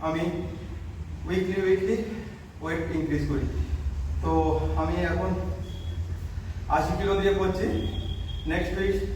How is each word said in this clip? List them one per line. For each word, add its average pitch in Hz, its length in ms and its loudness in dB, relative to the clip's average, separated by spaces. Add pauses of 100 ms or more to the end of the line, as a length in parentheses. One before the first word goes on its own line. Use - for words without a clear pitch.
আমি 165 160 2 (1040)
উইকলি, 185 280 2 (100)
উইকলি 190 300 4 (640)
ওয়েট 160 180 -2 (160)
ইনক্রিজ 147 340 2
করি। 127 160 2 (760)
তো 165 80 2 (520)
আমি 165 120 2 (160)
এখন 180 200 0 (1500)
আশি 160 220 2
কিলো 196 220 2
দিয়ে 196 200 6
করছি, 185 260 2 (840)
নেক্সট 160 300 0
উইক 196 160 2 (200)